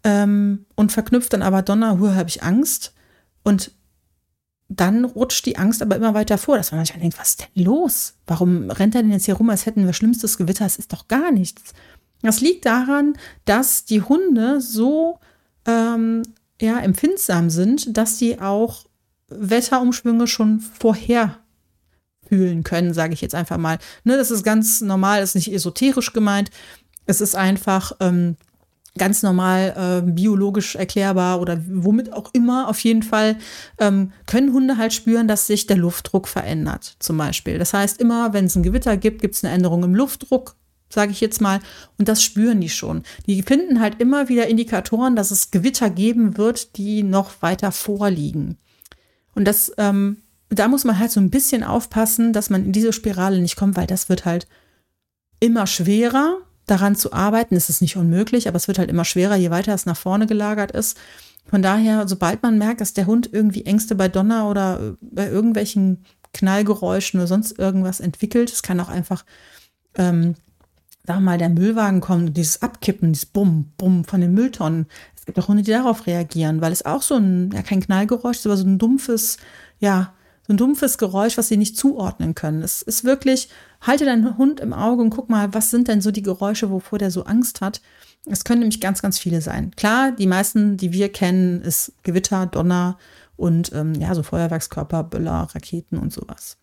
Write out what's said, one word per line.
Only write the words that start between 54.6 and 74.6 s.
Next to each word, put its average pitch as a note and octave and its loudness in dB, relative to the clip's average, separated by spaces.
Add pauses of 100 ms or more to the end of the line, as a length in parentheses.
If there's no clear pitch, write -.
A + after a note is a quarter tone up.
immer A#3 2
schwerer, A#3+ 2 (260)
daran G3+ 2
zu - -4
arbeiten. G#3 0
Es E3+ 0
ist - 0
nicht E3+ 0
unmöglich, F#3+ 2
aber F3 -4
es - -2
wird F#3 0
halt F3 0
immer E3+ 0
schwerer, G3 2
je F3 2
weiter G3 0
es - -4
nach E3+ -2
vorne G3+ 0
gelagert G#3 -2
ist. - -4 (480)
Von G3 2
daher, G#3+ 2
sobald F#3 -2
man A3+ 2
merkt, A3 0
dass G3+ -6
der F#3+ 0
Hund A#3 0
irgendwie G#3 0
Ängste G#3+ 0
bei F#3+ 0
Donner G#3 0
oder, G3 -2
äh, G#2 -6
bei - -6
irgendwelchen G#3 0 (280)
Knallgeräuschen G3 0
oder F3 0
sonst G3+ -2
irgendwas F#3 -2
entwickelt, A3 -2
es - -6
kann F3+ -2
auch F3+ -8
einfach, F3+ -6 (720)
ähm, E3+ 2 (720)
sagen F3+ -4
wir F#3+ 4
mal, F3 0
der E3+ 2
Müllwagen G3 2
kommt F3 0
und D3+ -4
dieses D#3+ -2
Abkippen, F#3+ -2
dieses - -4
Bum, E3 0
Bum F#3 2
von F#3+ -2
den F3 2
Mülltonnen. F3 0 (300)